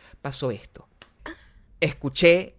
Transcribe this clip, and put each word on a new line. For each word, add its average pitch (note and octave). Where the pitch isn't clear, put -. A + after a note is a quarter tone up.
pasó C3+
esto. -
Escuché E3+